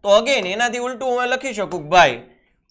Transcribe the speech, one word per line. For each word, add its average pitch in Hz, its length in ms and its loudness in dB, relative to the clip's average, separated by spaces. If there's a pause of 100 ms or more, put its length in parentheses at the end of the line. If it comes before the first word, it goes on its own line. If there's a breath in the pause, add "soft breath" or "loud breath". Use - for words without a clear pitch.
તો 202 160 4
again 233 280 0
એનાથી 226 300 -4
ઉલટું 247 320 -6
હું 247 140 -2
લખી 254 300 -4
શકું 180 300 -6
કે 147 60 -14
ભાઈ 151 400 4 (420 soft breath)